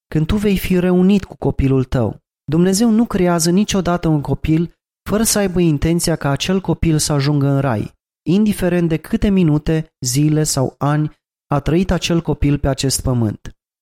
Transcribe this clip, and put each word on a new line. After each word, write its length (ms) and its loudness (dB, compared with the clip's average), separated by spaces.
când 180 -2
tu 100 0
vei 220 0
fi 220 0
reunit 440 4
cu 140 -18
copilul 460 0
tău. 360 -2
Dumnezeu 440 2
nu 160 2
creează 440 0
niciodată 580 0
un 140 2
copil 520 -2
fără 140 0
să 160 0
aibă 200 0
intenția 560 0
ca 140 -4
acel 320 -2
copil 360 0
să 160 -2
ajungă 340 0
în 120 0
rai, 340 -4
indiferent 600 0
de 80 0
câte 320 -4
minute, 640 0
zile 380 0
sau 340 -2
ani 440 -2
a 120 -2
trăit 320 0
acel 300 -2
copil 360 0
pe 100 -4
acest 340 -2
pământ. 560 -4